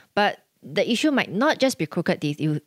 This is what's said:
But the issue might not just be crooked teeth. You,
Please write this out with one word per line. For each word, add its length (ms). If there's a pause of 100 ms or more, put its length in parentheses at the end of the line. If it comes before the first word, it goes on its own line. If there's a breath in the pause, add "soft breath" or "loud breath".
(140)
But 260 (220)
the 220
issue 280
might 200
not 280
just 180
be 100
crooked 340
teeth. 200
You, 260